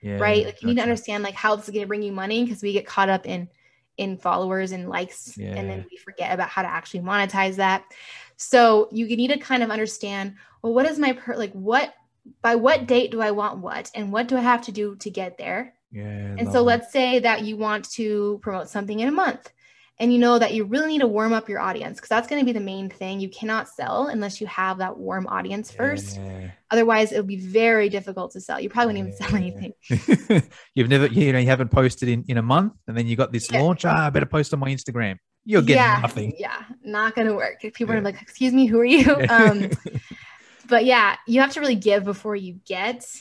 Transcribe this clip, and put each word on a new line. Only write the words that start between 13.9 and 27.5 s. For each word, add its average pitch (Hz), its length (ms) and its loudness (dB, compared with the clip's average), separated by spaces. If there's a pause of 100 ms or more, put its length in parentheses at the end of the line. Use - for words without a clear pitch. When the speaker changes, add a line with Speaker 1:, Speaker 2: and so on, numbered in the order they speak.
Speaker 2:
and 202 180 -8
what 240 160 -2
do 254 80 0
I 247 40 -2
have 240 220 2
to 233 100 -14
do 208 240 -6
to 202 140 -14
get 185 260 -10
there? 196 380 -8 (180)
Speaker 1:
Yeah, 104 460 -10
Speaker 2:
And 233 80 -4
Speaker 1:
love - 60 -4
Speaker 2:
so 247 120 4
Speaker 1:
that. - 20 4
Speaker 2:
let's 240 260 2
say 254 280 2
that 220 240 0
you 214 120 -8
want 214 360 -4
to 208 500 -2
promote 185 260 -8
something 208 320 -6
in 240 80 0
a 294 40 0
month 339 400 -2 (460)
and 240 140 2
you 240 60 6
know 240 200 6
that 214 160 2
you 220 100 -2
really 277 240 -2
need 302 120 0
to 262 80 4
warm 220 240 0
up 220 160 -2
your 202 120 -6
audience 185 400 -6
'cause - 80 -16
that's 233 200 2
gonna 294 160 0
be 247 80 2
the 220 80 -4
main 190 300 -8
thing. 190 300 -10
You 196 80 -6
cannot 220 400 -6
sell 190 400 -4
unless 202 320 -6
you 214 80 -6
have 185 300 -4
that 185 200 -6
warm 185 300 -6
audience 190 420 -6
first. 254 480 -6
Speaker 1:
Yeah. 92 340 -12 (180)
Speaker 2:
Otherwise, 220 420 4
it'll 208 120 -2
be 196 120 -6
very 208 540 2